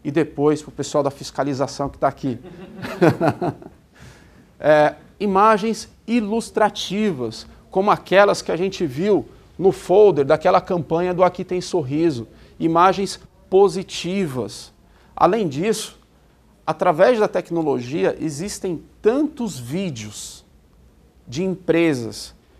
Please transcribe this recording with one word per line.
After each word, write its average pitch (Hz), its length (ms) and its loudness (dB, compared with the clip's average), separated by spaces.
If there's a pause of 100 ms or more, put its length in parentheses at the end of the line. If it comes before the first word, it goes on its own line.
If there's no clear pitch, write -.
e 147 80 -6
depois, 147 500 0
pro 135 100 -18
pessoal 143 320 -2
da 139 80 -2
fiscalização 139 760 -4
que - 80 -16
tá 147 100 0
aqui. 131 340 -6
<laughs> - 60 -20 (2250)
É, 151 300 4 (260)
imagens 208 680 2 (160)
ilustrativas, 208 1400 -2 (240)
como 196 180 0
aquelas 190 540 2
que - 80 -4
a 180 40 -2
gente 190 300 -4
viu 160 420 0 (300)
no 180 140 4
folder 185 520 4
daquela 156 380 4
campanha 175 540 -2
do 180 80 2
Aqui 180 200 2
Tem 180 160 -6
Sorriso. 151 680 -2 (320)
Imagens 180 600 2 (300)
positivas. 180 1200 0 (440)
Além 180 320 2
disso, 185 500 -4 (680)
através 180 540 2
da 208 100 2
tecnologia, 165 920 -2
existem 160 640 -8 (180)
tantos 240 560 -2
vídeos 123 880 -10 (800)
de 131 160 -6
empresas 160 920 -2 (240)